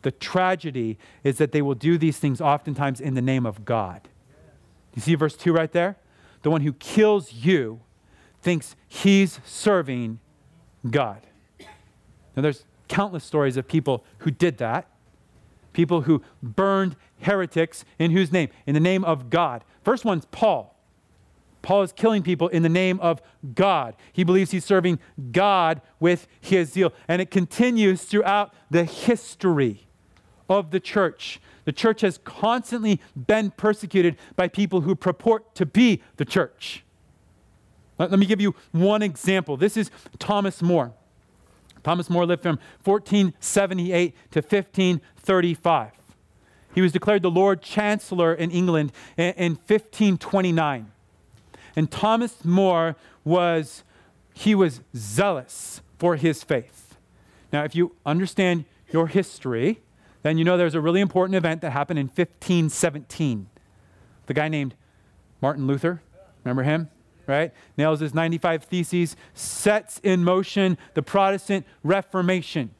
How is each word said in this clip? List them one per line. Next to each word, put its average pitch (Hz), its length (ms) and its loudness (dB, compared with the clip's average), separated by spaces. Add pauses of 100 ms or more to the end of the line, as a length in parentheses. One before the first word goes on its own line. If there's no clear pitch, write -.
The 135 80 -4
tragedy 156 880 -4 (240)
is 139 160 0
that 151 140 0
they 147 100 2
will 143 100 -2
do 156 240 0
these 156 220 0
things 135 200 -2
oftentimes 139 640 -2
in 135 140 -4
the 127 60 -2
name 127 260 0
of 104 180 -10
God. 101 440 -4 (840)
You 110 80 -10
see 165 140 2
verse 151 200 -2
two 175 180 0
right 160 180 0
there? 175 240 0 (480)
The 151 80 2
one 160 100 2
who 143 120 -2
kills 214 600 0
you 117 480 0 (600)
thinks - 360 -4 (100)
he's 196 560 2
serving 131 760 -2 (720)
God. 113 380 -2 (1080)
Now, 135 40 -4
there's 147 220 -4 (240)
countless 196 380 -4
stories 139 320 0
of 131 100 -8
people 143 380 -2 (140)
who 160 120 -2
did 160 280 -2
that, 123 280 -4 (840)
people 165 300 0
who 151 200 2 (180)
burned 190 540 0 (280)
heretics 175 600 -2 (160)
in 165 120 2
whose 175 200 2
name? 165 160 0 (180)
In 143 80 -2
the 151 60 2
name 185 240 2
of 143 260 -2
God. 139 360 -2 (180)
First 220 220 0
one's 185 260 0
Paul. 175 420 0 (880)
Paul 196 220 2
is 180 80 -4
killing 214 320 2
people 170 240 0
in 175 160 0
the 165 60 2
name 185 320 0
of 165 200 0 (320)
God. 160 440 0 (160)
He 180 100 0
believes 185 280 2
he's 185 120 -4
serving 180 360 2 (340)
God 180 480 2 (180)
with 175 260 2 (140)
his 180 320 0
zeal. 180 220 0 (160)
And 175 120 0
it 185 100 -6
continues 202 720 2
throughout 202 500 0 (180)
the 170 140 2
history 160 1000 -2 (640)
of 190 240 0
the 185 80 -2
church. - 600 -4 (240)
The 147 80 -4
church 220 280 0
has 190 220 0
constantly 220 800 -2 (140)
been 208 360 0
persecuted 190 640 0 (220)
by 180 100 2
people 190 340 0
who 175 140 0
purport - 600 -2
to 185 100 0
be 220 360 4 (140)
the 147 100 -4
church. - 600 -6 (1120)
Let, 175 120 0
let 196 80 4
me 202 60 4
give 202 160 0
you 208 140 0 (160)
one 202 320 2
example. 180 540 -2
This 196 180 0
is 214 160 -2 (260)
Thomas 202 440 -2
More. 160 320 0 (880)
Thomas 170 260 -2
More 175 160 2
lived 175 160 -2
from 160 160 -2 (220)
fourteen 196 600 0
seventy-eight 180 760 0 (160)
to 156 100 0
fifteen 185 600 0 (160)
thirty-five. 170 760 0 (840)
He 180 80 2
was 180 120 4
declared 202 280 0
the 185 80 0
Lord 185 320 2
Chancellor 208 720 0
in 165 180 -4
England 165 420 0 (240)
in, 175 160 0
in 170 220 -2
fifteen 208 600 0
twenty-nine. 160 760 -2 (840)
And 156 160 -2
Thomas 226 520 -2
More 170 520 2 (280)
was, 170 600 0 (500)
he 214 220 2
was 170 260 2 (140)
zealous 127 840 -4 (160)
for 170 180 2
his 156 280 -2
faith. - 540 -6 (560)
Now, 147 100 0
if 151 120 -6
you 170 200 0 (100)
understand 175 600 0 (260)
your 165 160 2
history, 151 720 -2 (400)
then 160 160 0
you 165 60 2
know 180 140 4
there's 165 180 2
a 160 60 0
really 170 180 2
important 190 360 0
event 160 260 0
that 156 100 -6
happened 143 280 -2
in 135 80 -4
fifteen 170 600 0
seventeen. 139 800 -4 (800)
The - 60 -6
guy 151 140 0
named 143 280 -4 (680)
Martin 139 260 -2
Luther, 156 340 -2 (420)
remember 127 200 -2
him? 156 260 -2 (360)
Right? 151 280 -2 (240)
Nails 151 220 0
his 151 160 -6
ninety-five 165 480 -2
Theses, 175 520 -2 (200)
sets - 640 -2
in 185 240 0
motion 185 560 0 (160)
the 156 80 0
Protestant 196 600 -2 (200)
Reformation. 180 960 -2